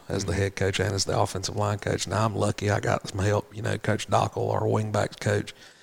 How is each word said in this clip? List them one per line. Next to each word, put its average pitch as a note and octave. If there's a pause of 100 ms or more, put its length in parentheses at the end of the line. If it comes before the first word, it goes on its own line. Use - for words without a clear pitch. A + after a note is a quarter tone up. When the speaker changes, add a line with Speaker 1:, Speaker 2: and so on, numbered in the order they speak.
Speaker 1:
as F#2+
the F2+
Speaker 2:
Mm-hmm. G2+
Speaker 1:
head G2
coach G2
and G2
as G2
the -
offensive G2+
line G#2
coach. G2+
Now, G2+
I'm G#2
lucky G2+
I G#2
got -
some G2
help. G#2
You G#2
know, G#2
Coach G#2+
Dockel, G#2+
our G#2+
wing A2
backs G#2
coach, - (300)